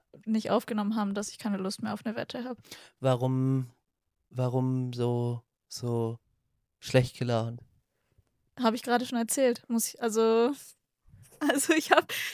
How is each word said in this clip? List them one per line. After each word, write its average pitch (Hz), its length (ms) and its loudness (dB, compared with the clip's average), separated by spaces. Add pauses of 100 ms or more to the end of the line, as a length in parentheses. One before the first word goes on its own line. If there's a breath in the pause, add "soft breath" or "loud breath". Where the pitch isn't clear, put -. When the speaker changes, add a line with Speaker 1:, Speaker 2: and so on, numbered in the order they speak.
(260)
Speaker 1:
nicht 220 260 0
aufgenommen 214 440 0
haben, 202 200 -2
dass 208 140 -4
ich - 100 -14
keine 202 180 -2
Lust 190 240 -6
mehr 214 140 -4
auf - 100 -10
eine 220 100 -4
Wette - 280 -6
hab. 247 140 -8 (420 loud breath)
Speaker 2:
Warum, 131 720 0 (580)
warum 127 640 -2
so, 120 480 -2 (260)
so 117 520 -4 (580)
schlecht - 400 2
gelaunt? 117 420 -2 (1000)
Speaker 1:
Hab 226 140 2
ich - 80 -8
gerade 240 240 0
schon 247 100 -4
erzählt. 240 500 0
Muss 233 200 0
ich, - 160 -12
also, 226 480 4 (480)
<laughs> - 400 -20
also 294 340 2
ich 311 160 2
hab, - 240 4 (200 loud breath)